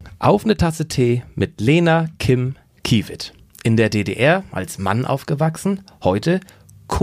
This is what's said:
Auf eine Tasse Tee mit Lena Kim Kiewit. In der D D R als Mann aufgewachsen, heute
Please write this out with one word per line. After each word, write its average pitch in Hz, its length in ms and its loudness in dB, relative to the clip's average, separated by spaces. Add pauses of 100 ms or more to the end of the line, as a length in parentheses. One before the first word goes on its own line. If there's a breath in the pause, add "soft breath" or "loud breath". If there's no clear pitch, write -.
(180)
Auf - 260 2
eine 214 120 2
Tasse 160 320 0
Tee 120 340 0 (140)
mit - 240 -4
Lena 165 460 4 (120)
Kim 127 380 0 (260)
Kiewit. - 520 -2 (280)
In 113 140 2
der 110 140 2
D 104 120 -2
D 95 120 -4
R 165 360 2
als 92 260 -10
Mann 98 280 -2
aufgewachsen, 160 800 -2 (200)
heute 131 380 0 (640 loud breath)